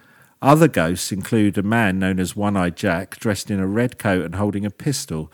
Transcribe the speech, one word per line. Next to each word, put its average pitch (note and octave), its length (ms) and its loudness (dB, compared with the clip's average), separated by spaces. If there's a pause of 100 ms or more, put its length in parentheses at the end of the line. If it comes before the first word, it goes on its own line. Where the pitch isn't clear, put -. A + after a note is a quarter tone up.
(420)
Other D3+ 260 6
ghosts F2 440 -2
include G#2 460 2
a G2 40 0
man G2+ 360 2
known F#2+ 200 0
as F2+ 180 -2
One-Eyed G2 400 0
Jack, F#2 420 -2
dressed G#2+ 320 -4
in G2+ 100 -2
a F#2+ 60 0
red A#2 320 -2
coat F#2 260 0
and F2 100 -8
holding G2+ 320 -2
a G2+ 40 -6
pistol, E2 640 -6